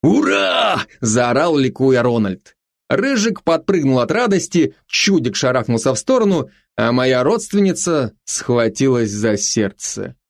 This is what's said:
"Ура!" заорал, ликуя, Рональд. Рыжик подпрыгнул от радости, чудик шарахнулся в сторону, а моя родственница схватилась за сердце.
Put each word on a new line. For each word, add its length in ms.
"Ура!" 840
заорал, 560
ликуя, 460
Рональд. 540
Рыжик 540
подпрыгнул 560
от 140
радости, 640
чудик 480
шарахнулся 600
в 40
сторону, 520
а 160
моя 320
родственница 920
схватилась 840
за 260
сердце. 760